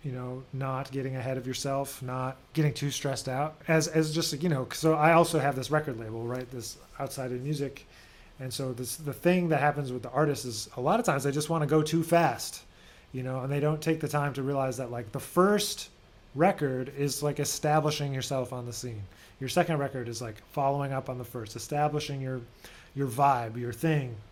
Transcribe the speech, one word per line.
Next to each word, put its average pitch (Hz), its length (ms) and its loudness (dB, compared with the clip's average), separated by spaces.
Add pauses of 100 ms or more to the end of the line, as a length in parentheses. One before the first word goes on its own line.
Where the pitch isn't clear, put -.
You 135 100 -6
know, 127 280 -8 (100)
not 131 400 -4
getting 131 240 -4
ahead 127 220 -4
of 123 80 -6
yourself, 139 560 -2
not 127 360 -4 (160)
getting 151 200 4
too 143 160 -2
stressed 135 400 -4
out 143 260 -2 (120)
as, 160 200 4
as 160 260 2
just, 156 280 -2
you 175 80 2
know, 131 240 0
so 156 220 4
I 156 180 6
also 170 260 6
have 139 160 2
this 127 160 -4
record 147 280 0
label, 113 260 -6
right? 123 260 -4
This 120 260 -10 (220)
Outside 135 320 -6
in 123 120 -4
Music. 139 420 -4 (540)
And 131 120 -8
so 131 220 -4
this, 123 220 -6
the 147 180 -6
thing 180 360 4
that 151 100 4
happens 139 340 2
with 123 80 -6
the 123 80 -8
artist 139 340 2
is 113 320 -6
a 127 60 -6
lot 170 180 4
of 240 60 0
times 139 180 2
they 139 80 2
just 147 180 -2
wanna 160 180 2
go 156 140 6
too 156 220 2
fast, 160 600 2 (500)
you 127 100 -4
know, 131 180 -4
and 135 100 -2
they 143 100 2
don't 151 200 2
take 160 200 0
the 151 60 -2
time 143 260 0
to 139 80 -4
realize 131 360 0
that, 123 140 -6
like, 120 200 -6
the 139 80 -4
first - 720 4 (460)
record 135 640 2
is, 143 260 -2
like, 147 160 0
establishing 147 760 2
yourself 131 380 -2
on 123 140 -8
the 120 80 -8
scene. 110 300 -8 (360)
Your 131 100 -4
second 165 280 2
record 135 320 -2
is, 113 120 -6
like, 110 200 -10 (100)
following 139 400 0
up 131 180 -4
on 127 100 -6
the 123 40 -8
first, 113 320 -10
establishing 147 640 -2
your, 131 220 -6 (540)
your 135 120 0
vibe, 120 480 2
your 120 160 -4
thing 135 440 0 (160)